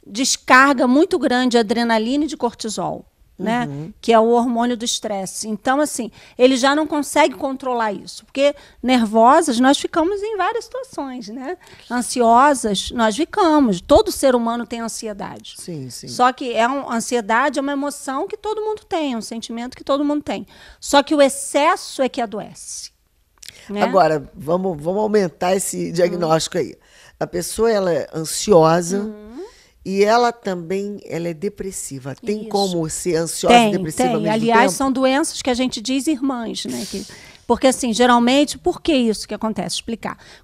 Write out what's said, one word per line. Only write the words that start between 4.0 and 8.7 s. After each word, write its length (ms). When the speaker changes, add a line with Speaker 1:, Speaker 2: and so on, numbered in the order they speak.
Speaker 1:
é 60
o 100
hormônio 480
do 80
estresse. 640
Então, 320
assim, 280
ele 180
já 180
não 140
consegue 480
controlar 560
isso. 340
Porque 300